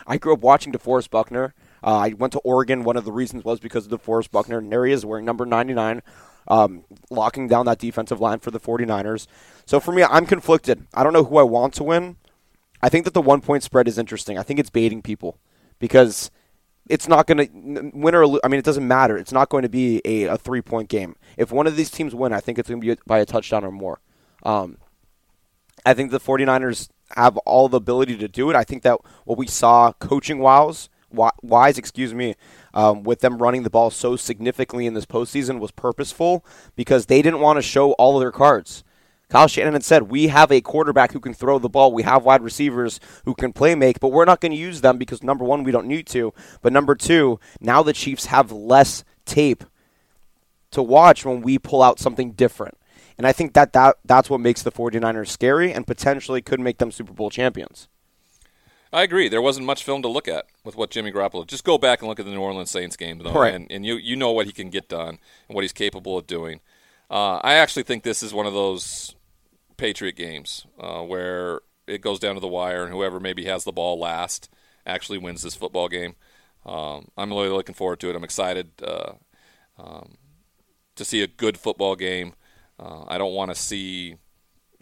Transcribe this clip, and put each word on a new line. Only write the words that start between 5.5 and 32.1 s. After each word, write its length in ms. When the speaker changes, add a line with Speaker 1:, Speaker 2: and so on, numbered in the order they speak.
Speaker 1:
um, 360
locking 380
down 180
that 140
defensive 400
line 180
for 140
the 80
forty-niners. 640
So 140
for 120
me, 120
I'm 200
conflicted. 720
I 80
don't 100
know 120
who 120
I 60
want 320
to 100
win. 320
I 80
think 160
that 80
the 80
one-point 440
spread 240
is 100
interesting. 400
I 60
think 160
it's 100
baiting 320
people 340
because 520
it's 200
not 180
gonna 260
n-, 400
win 220
or 120
lo-, 160
I 60
mean, 100
it 60
doesn't 220
matter. 320
It's 140
not 180
going 120
to 60
be 360
a, 200
a 140
three-point 500
game. 280
If 160
one 140
of 100
these 140
teams 240
win, 180
I 80
think 180
it's 120
gonna 100
be 240
by 140
a 80
touchdown 380
or 80
more. 280
Um, 340
I 100
think 180
the 80
forty-niners 680
have 220
all 300
the 100
ability 400
to 100
do 220
it. 60
I 60
think 220
that 140
what 120
we 120
saw 460
coaching 440
wise, 500
wi-, 220
wise, 340
excuse 380